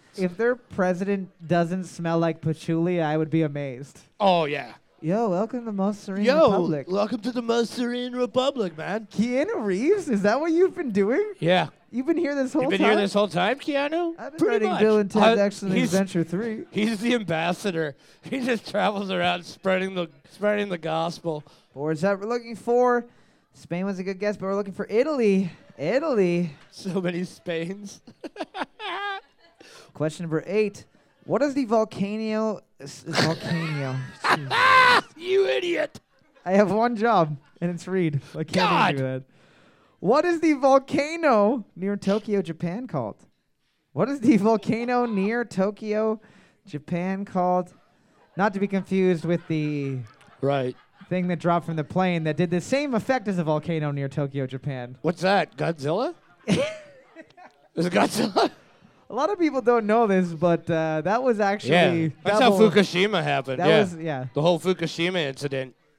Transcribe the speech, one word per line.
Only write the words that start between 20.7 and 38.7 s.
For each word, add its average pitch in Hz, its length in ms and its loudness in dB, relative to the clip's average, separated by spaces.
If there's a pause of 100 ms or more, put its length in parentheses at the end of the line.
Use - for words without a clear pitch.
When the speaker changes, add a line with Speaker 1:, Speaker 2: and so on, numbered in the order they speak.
Speaker 2:
gospel. 160 640 -4 (320)
Speaker 1:
Boards 151 280 -4
that 196 180 0
we're 202 80 -8
looking 233 260 -6
for. 240 520 2 (480)
Spain 175 300 -6
was 196 140 -6
a 190 60 -6
good 185 140 -8
guess, 208 200 -2
but 185 80 -6
we're 196 80 -2
looking 196 180 -4
for 202 160 -8
Italy. 214 640 2 (260)
Italy. 180 760 0 (180)
Speaker 2:
So 190 320 -6
many 180 220 -4
Spains. 180 760 -10 (1040)
<laughs> - 920 -14
Speaker 1:
Question 156 300 -6
number 160 220 -4
eight. 208 400 -2 (400)
What 202 160 0
is 285 100 0
the 262 140 -2
volcano, 214 960 -2 (200)
s-, - 260 -16
volcano? 156 880 -2 (120)
Speaker 2:
<laughs> - 140 -20
Speaker 1:
Jeez. 494 800 4 (160)
Speaker 2:
You 381 280 2
idiot. 349 540 -2 (460)
Speaker 1:
I 180 60 -2
have 196 200 6
one 226 240 2
job, 190 400 2 (240)
and 175 100 -2
it's 175 160 -8
read. 170 360 0 (100)
I 151 120 -12
can't - 100 -8
Speaker 2:
God. 190 420 2